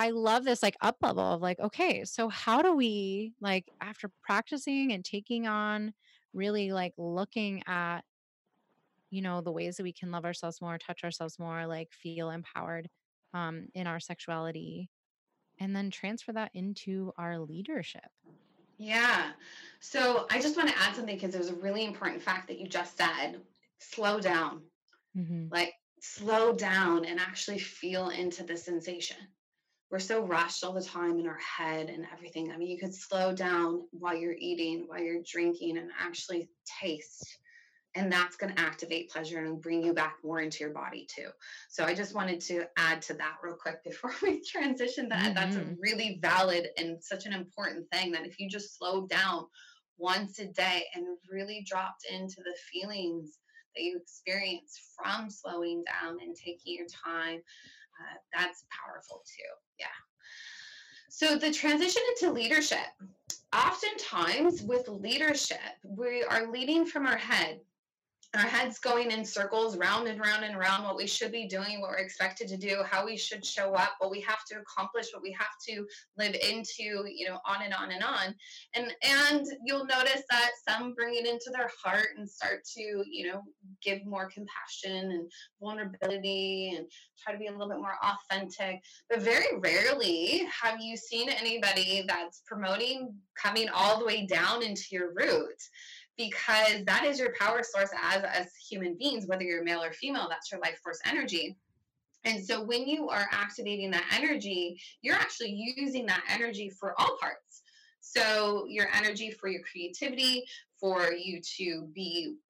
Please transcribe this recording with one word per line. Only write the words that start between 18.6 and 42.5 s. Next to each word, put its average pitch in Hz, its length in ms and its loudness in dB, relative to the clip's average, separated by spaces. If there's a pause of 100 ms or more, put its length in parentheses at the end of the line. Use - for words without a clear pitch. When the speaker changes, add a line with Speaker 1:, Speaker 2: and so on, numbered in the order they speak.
Speaker 2:
Yeah. 214 560 4 (460)
So 254 500 4
I 247 120 4
just 302 140 2
wanna 311 200 4
add 208 200 4
something 208 240 -4
'cause 185 160 -2
it 180 40 0
was 175 100 0
a 175 60 -4
really 196 280 0
important 196 380 -4
fact 185 260 0
that 185 120 -8
you 185 80 -10
just - 300 -4
said, 156 480 0 (340)
"Slow 208 400 2
down." 165 500 2 (460)
Speaker 1:
Mm-hmm. 170 360 -2
Speaker 2:
Like, 170 240 0 (260)
slow 220 520 4
down 185 520 4
and 170 140 -2
actually 190 400 -2
feel 185 500 -2
into 180 340 -4
the 170 140 -6
sensation. 170 800 -6 (560)
We're 190 80 -2
so 220 260 0
rushed 165 380 2
all 185 100 -2
the 185 100 -2
time 175 360 0
in 170 80 0
our 156 120 -6
head 160 500 -2
and 156 220 -8
everything. 165 400 -6
I 160 60 -10
mean, 175 120 -2
you 175 100 -4
could 190 160 -6
slow 185 400 2
down 175 560 2
while 175 240 -2
you're 170 220 -2
eating, 170 500 -2
while 175 140 -6
you're 170 220 -2
drinking, 170 540 0
and 170 200 -8
actually 175 540 -4 (140)
taste. - 720 -8 (560)
And 185 160 2
that's 185 260 2
gonna 190 200 -2
activate 165 520 0
pleasure 160 340 -6
and 160 180 -4
bring 165 220 0
you 170 100 4
back 156 300 0
more 160 160 -2
into 156 240 -4
your 151 100 -4
body 123 340 -10
too. - 240 -12 (380)
So 151 160 -2
I 175 100 4
just 196 180 -4
wanted 185 280 0
to 175 260 -2 (100)